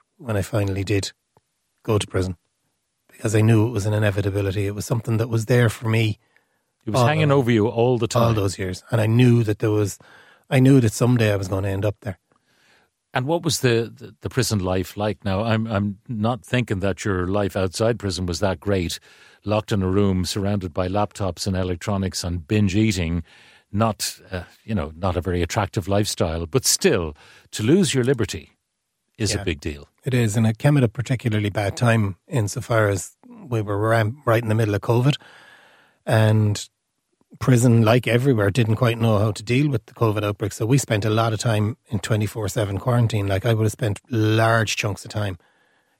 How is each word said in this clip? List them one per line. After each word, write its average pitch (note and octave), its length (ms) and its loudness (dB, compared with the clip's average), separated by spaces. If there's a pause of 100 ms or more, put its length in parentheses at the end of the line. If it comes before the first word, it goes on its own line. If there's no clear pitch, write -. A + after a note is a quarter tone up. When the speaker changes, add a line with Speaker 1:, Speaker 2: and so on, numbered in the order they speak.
(160)
Speaker 1:
when A2+ 200 -6
I G2 60 0
finally G2 420 -4
did G2 280 -2 (720)
go A2 160 0
to G2 80 -4
prison, F#2 300 -4 (760)
because A2 240 -4
I G#2+ 60 4
knew A2 260 4
it A#2+ 60 -4
was G#2 140 -4
an G#2+ 80 0
inevitability. G2+ 720 -2
It G2+ 80 -6
was G2+ 120 -8
something A#2 300 -2
that A2 120 -2
was A2 180 -2
there B2 220 4
for A2 200 -6
me A2 300 0 (680)
Speaker 2:
It A2+ 40 -6
was B2+ 100 2
Speaker 1:
all A#2+ 80 4
Speaker 2:
hanging D#3 200 2
Speaker 1:
the, C#3 80 4
Speaker 2:
over B2 140 2
you G#2+ 180 4
all A#2+ 300 2
the A2+ 100 -2
time. A#2+ 140 0
Speaker 1:
all A#2 120 2
those G2 240 -2
years. F#2 320 -8
And A#2 100 2
I A2 60 2
knew A#2+ 360 6
that G#2 160 -2
there A2+ 120 0
was, G#2 280 0 (500)
I C3+ 120 2
knew C3+ 200 8
that A2+ 120 2
someday A#2 400 2
I G2+ 40 0
was G2 120 -6
gonna G2 200 -2
end G2 160 -2
up G#2 160 -2
there. - 180 -10 (960)
Speaker 2:
And B2+ 120 -2
what E3 160 -2
was D3+ 180 -2
the, A#2 340 2
the, - 280 -18
the G2 80 -6
prison A2+ 300 0
life F#2 360 -2
like? G#2 260 -4
Now, G2 220 -2
I'm, A2+ 220 0
I'm G2+ 320 -2 (100)
not A#2 380 -4
thinking A2+ 340 -2
that F#2+ 240 -4
your F#2 220 -2
life G2 300 -2
outside G#2 420 0
prison F#2 260 -6
was F2+ 160 -6
that F#2+ 180 -2
great, F#2+ 400 -2 (460)
locked G#2+ 260 -2
in G2+ 120 0
a F#2 60 0
room, F#2+ 360 2
surrounded G2 480 -4
by F#2 160 -4
laptops G2 580 -4
and G2 80 -2
electronics F#2 720 -4
and F2 240 -6
binge G#2 260 2
eating. F#2 480 0 (480)
Not, G#2+ 480 -2 (120)
uh, F2 140 -8 (200)
you A2+ 100 -6
know, D#2 220 -4
not F2+ 200 -2
a F2 40 -2
very F2 220 -2
attractive G2 460 -2
lifestyle, F2+ 580 -2
but B2+ 180 -2
still, F2+ 500 0 (360)
to - 120 -8
lose C#3+ 300 4
your B2+ 120 0
liberty A2+ 480 -2 (640)
is G#2 160 -2
Speaker 1:
Yeah. G2 80 -4
Speaker 2:
a - 20 -12
big D#2+ 160 -4
deal. C#2+ 280 -10 (160)
Speaker 1:
It B2+ 100 -2
is, A2+ 220 0
and A2+ 100 2
it A2 120 0
came D3 200 2
at C3 40 2
a A#2 60 4
particularly G#2+ 640 -4
bad G2 260 -4
time A2 400 0 (120)
insofar A2+ 600 0
as G2 260 -4 (140)
we A#2+ 320 -6
were G2+ 180 -4
ram-, A2+ 460 0
right A#2 180 2
in A#2 60 -4
the G#2+ 60 0
middle G#2+ 200 0
of G2 60 -2
covid, B2 360 2 (920)
and G#2+ 600 2 (720)
prison, A#2+ 440 4
like A2+ 240 4
everywhere, A#2+ 440 2
didn't A2 260 2
quite A#2 220 0
know A2+ 200 4
how G#2+ 140 0
to - 100 -12
deal C3 280 0
with B2+ 160 -4
the - 80 -20
covid G#2+ 300 0
outbreak. G#2 280 -2
So - 140 -6
we C3+ 120 4
spent A2 260 -2
a A2 60 0
lot A2+ 220 0
of A2 60 -2
time G#2+ 380 0 (100)
in G#2 120 -4
twenty-four G#2 500 -2
seven G2+ 300 -4
quarantine. A2+ 480 0
Like, G2 200 -2
I A#2 80 2
would A2 100 2
have G#2 80 0
spent G#2 280 -4 (100)
large A2+ 680 2
chunks G2 280 -4
of G#2+ 60 -16
time G2+ 280 -6 (600)